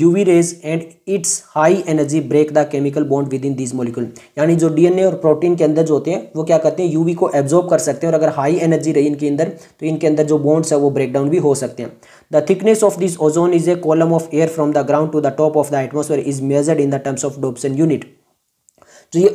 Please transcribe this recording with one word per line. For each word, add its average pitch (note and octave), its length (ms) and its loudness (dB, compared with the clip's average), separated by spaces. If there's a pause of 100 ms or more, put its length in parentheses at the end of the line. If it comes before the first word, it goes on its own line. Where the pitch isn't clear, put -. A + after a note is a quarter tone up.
U E3 100 6
V F#3+ 120 2
rays E3+ 260 4 (160)
and E3 180 -4 (320)
its - 160 -4 (240)
high E3+ 260 2 (120)
energy D3+ 340 0
break D3 300 0
the D3+ 40 6 (120)
chemical C#3+ 360 -2
bond C#3 240 -2
within C3+ 240 -4
these B2+ 220 -6
molecule। A#2+ 260 -4 (320)
यानी D#3+ 180 2
जो D#3+ 200 2
डीएनए F3 300 4
और F3 180 0
protein D#3+ 320 2
के F3 80 0
अंदर D#3 220 2
जो D#3 80 0
होते D3+ 180 0
हैं G3 240 -6
वो D#3 80 -4
क्या D#3+ 140 2
करते D#3 260 0
हैं, F3 60 0
यूवी E3 240 0
को E3+ 220 0
absorb E3 340 2
कर E3 100 2
सकते D3+ 280 -4
हैं, E3 60 0
और D#3+ 60 2
अगर D3+ 160 2
हाई D3 220 0
एनर्जी D#3+ 340 0
रही D3 160 2
इनके D3 220 -2
अंदर D3+ 220 -2 (280)
तो D#3 60 -8
इनके D#3+ 220 -2
अंदर D#3 180 2
जो D3+ 140 2
bonds D#3 340 0
है D3 60 2
वो C#3+ 120 2
breakdown C#3 380 -2
भी E3+ 80 0
हो D3 180 2
सकते B2 280 -8
हैं। - 80 -12 (400)
The D3+ 180 2
thickness G#3 400 2
of F3+ 120 -4
this F3 160 -2 (100)
ozone E3+ 300 2
is D#3+ 100 0
a F3 140 2
column E3 380 2
of E3 140 -6
air D#3+ 220 2
from D3+ 220 0
the C#3 140 0
ground D3+ 240 0
to D3 100 0
the C3+ 160 -2
top D#3 220 2
of C#3+ 100 -6
the C#3 80 0
atmosphere C#3+ 440 -4
is C#3 140 -4 (140)
measured C#3+ 320 2
in C#3 100 -2
the C3+ 120 -6
terms C#3 220 -6
of C#3 140 -10
Dobson C3+ 380 -4
unit। D#3 240 0 (1080)
जो E3 60 0
ये F#3 160 6